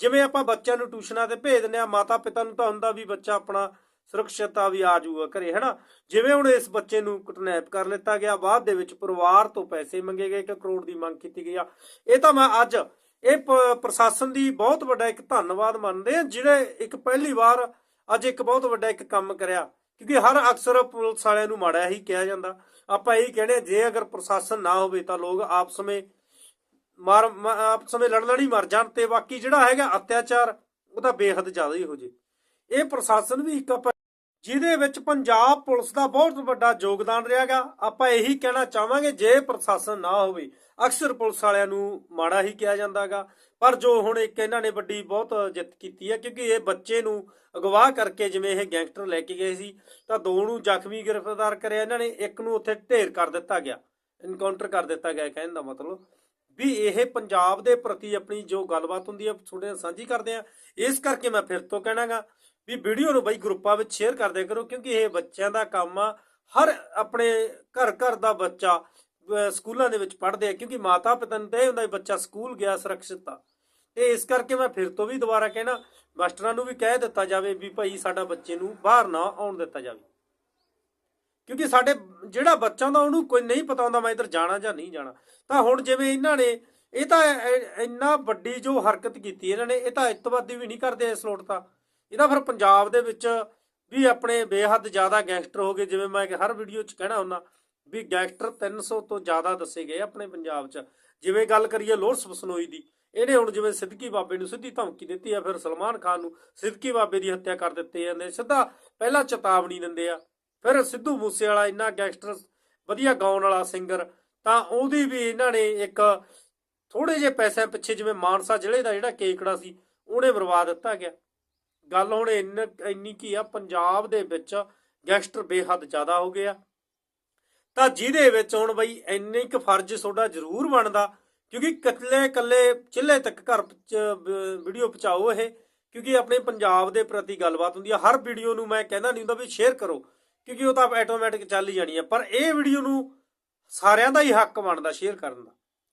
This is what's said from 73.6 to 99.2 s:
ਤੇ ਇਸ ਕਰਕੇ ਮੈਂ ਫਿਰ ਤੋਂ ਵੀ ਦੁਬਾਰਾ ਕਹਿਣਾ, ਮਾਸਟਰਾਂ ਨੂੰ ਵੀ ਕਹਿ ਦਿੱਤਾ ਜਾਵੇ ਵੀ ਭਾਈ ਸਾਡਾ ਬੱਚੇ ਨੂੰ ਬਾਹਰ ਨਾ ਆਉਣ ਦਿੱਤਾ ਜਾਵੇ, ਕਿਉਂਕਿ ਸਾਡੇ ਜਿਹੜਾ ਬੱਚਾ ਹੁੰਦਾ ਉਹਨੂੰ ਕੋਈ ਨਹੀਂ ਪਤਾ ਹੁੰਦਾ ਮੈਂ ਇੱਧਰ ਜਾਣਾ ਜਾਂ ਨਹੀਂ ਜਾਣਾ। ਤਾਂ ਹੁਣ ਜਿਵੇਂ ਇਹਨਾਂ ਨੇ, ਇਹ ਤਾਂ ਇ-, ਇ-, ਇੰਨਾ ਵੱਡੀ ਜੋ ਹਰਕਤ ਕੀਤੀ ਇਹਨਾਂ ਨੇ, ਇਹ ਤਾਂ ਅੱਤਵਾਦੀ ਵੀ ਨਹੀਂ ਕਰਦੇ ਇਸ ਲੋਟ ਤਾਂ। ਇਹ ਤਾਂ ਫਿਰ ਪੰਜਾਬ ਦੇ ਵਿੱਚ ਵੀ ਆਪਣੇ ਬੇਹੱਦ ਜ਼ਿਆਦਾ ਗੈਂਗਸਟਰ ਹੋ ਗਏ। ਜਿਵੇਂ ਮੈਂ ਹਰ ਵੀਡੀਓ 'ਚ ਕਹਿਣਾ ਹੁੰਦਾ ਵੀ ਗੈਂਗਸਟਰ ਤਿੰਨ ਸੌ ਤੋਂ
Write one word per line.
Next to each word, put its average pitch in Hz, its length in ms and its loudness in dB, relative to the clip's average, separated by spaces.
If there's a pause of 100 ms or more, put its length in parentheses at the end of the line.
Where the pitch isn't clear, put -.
ਤੇ 240 160 4
ਇਸ 226 120 -2
ਕਰਕੇ 254 300 0
ਮੈਂ 254 140 0
ਫਿਰ 185 220 -4
ਤੋਂ 208 160 -4
ਵੀ 262 120 -6
ਦੁਬਾਰਾ 220 300 0
ਕਹਿਣਾ, 226 340 -6 (340)
ਮਾਸਟਰਾਂ 180 380 -2
ਨੂੰ 240 100 -4
ਵੀ 254 100 -10
ਕਹਿ 240 240 0
ਦਿੱਤਾ 214 260 -2
ਜਾਵੇ 190 300 -2
ਵੀ 190 140 -12
ਭਾਈ 196 300 -6
ਸਾਡਾ 185 260 -4
ਬੱਚੇ 170 320 -8
ਨੂੰ 196 260 -8
ਬਾਹਰ 220 240 6
ਨਾ 165 120 -4
ਆਉਣ 196 380 -4
ਦਿੱਤਾ 156 240 -10
ਜਾਵੇ, 117 200 -14 (1500)
ਕਿਉਂਕਿ 269 220 -4
ਸਾਡੇ 254 260 4 (320)
ਜਿਹੜਾ 269 280 2
ਬੱਚਾ - 320 0
ਹੁੰਦਾ 285 140 4
ਉਹਨੂੰ 294 280 2
ਕੋਈ 247 120 4
ਨਹੀਂ 240 240 0
ਪਤਾ 269 200 -2
ਹੁੰਦਾ 240 160 0
ਮੈਂ 226 100 0
ਇੱਧਰ 220 160 -4
ਜਾਣਾ 170 320 0
ਜਾਂ 208 160 -6
ਨਹੀਂ 165 180 -14
ਜਾਣਾ। 135 220 -12 (360)
ਤਾਂ 269 120 6
ਹੁਣ 254 200 4
ਜਿਵੇਂ 262 300 0
ਇਹਨਾਂ 277 240 0
ਨੇ, 240 240 2 (340)
ਇਹ 277 120 -2
ਤਾਂ 330 180 6
ਇ-, 247 300 2
ਇ-, 214 280 -4
ਇੰਨਾ 247 340 0
ਵੱਡੀ 233 440 -6
ਜੋ 262 200 0
ਹਰਕਤ 202 380 0
ਕੀਤੀ 190 320 -8
ਇਹਨਾਂ 226 160 -4
ਨੇ, 254 100 0
ਇਹ 247 140 -4
ਤਾਂ 254 200 0
ਅੱਤਵਾਦੀ 240 460 -4
ਵੀ 240 100 -12
ਨਹੀਂ 226 120 -12
ਕਰਦੇ 233 320 -4
ਇਸ 220 160 -6
ਲੋਟ 196 160 -6
ਤਾਂ। 185 180 -8 (520)
ਇਹ 220 60 -2
ਤਾਂ 294 100 6
ਫਿਰ 285 120 2
ਪੰਜਾਬ 202 480 4
ਦੇ 240 120 2
ਵਿੱਚ 233 260 -4 (680)
ਵੀ 269 120 4
ਆਪਣੇ 233 400 2
ਬੇਹੱਦ 208 440 2
ਜ਼ਿਆਦਾ 196 320 2
ਗੈਂਗਸਟਰ 180 400 -4
ਹੋ 196 140 -2
ਗਏ। 196 120 -4
ਜਿਵੇਂ 190 220 -4
ਮੈਂ 196 180 -2 (100)
ਹਰ 202 160 0
ਵੀਡੀਓ 214 300 -10
'ਚ 214 100 -20
ਕਹਿਣਾ 208 260 -6
ਹੁੰਦਾ 180 260 -6 (440)
ਵੀ 214 140 -10
ਗੈਂਗਸਟਰ 185 480 -4
ਤਿੰਨ 208 300 -8
ਸੌ 214 200 -6
ਤੋਂ 202 200 -8